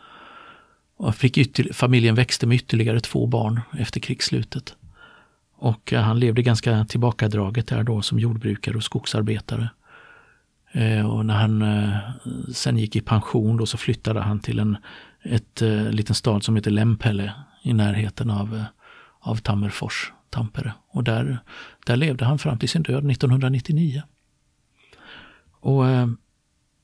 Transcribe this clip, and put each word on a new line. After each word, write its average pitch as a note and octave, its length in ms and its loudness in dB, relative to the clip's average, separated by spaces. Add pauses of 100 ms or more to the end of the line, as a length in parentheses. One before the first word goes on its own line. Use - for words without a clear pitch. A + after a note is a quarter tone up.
(960)
Och A2+ 180 -2
fick - 220 0
ytter-, - 360 2
familjen A#2 420 4
växte A#2+ 320 0
med A#2+ 80 4
ytterligare A2+ 440 0
två - 280 -2
barn A#2 340 0 (160)
efter B2 220 -4
krigsslutet. - 760 -4 (800)
Och, - 380 -2
eh, A#2+ 80 4
han A2 180 2
levde B2 220 4
ganska A2+ 440 2
tillbakadraget A2+ 840 0
där A2+ 160 -2
då A2+ 180 0
som A#2 180 0
jordbrukare A2 580 -2
och A2 60 -4
skogsarbetare. A2 840 -2 (1000)
Eh, A2 380 2
och A2 160 0
när A2 80 2
han, G#2+ 280 4
eh, G#2 380 2 (540)
sen B2 240 0
gick A2 180 0
i A#2 60 0
pension A2 560 2
då A2+ 80 0
så A2+ 120 -4
flyttade A2 440 -2
han G#2 180 0
till A2+ 200 -4
en, G#2+ 180 2 (440)
ett, - 400 -2
eh, G#2+ 300 2
liten G#2+ 240 0
stad G#2 280 0
som A2 120 2
heter G#2+ 160 0
Lempele G#2 640 0 (300)
i B2+ 100 0
närheten G#2+ 560 0
av, G#2 260 -2
eh, A2 80 -6 (560)
av - 160 -4
Tammerfors, G#2 800 -4 (160)
Tampere. - 440 -6 (140)
Och A#2+ 160 -2
där, A#2+ 360 -2 (460)
där A#2+ 100 2
levde C3 300 0
han C#3 140 2
fram B2 200 -2
till A#2+ 100 -2
sin D#3+ 140 0
död C3+ 200 -2
nittonhundranittionio. C3+ 1000 0 (1500)
Och, C3 360 2
eh, B2+ 200 4 (760)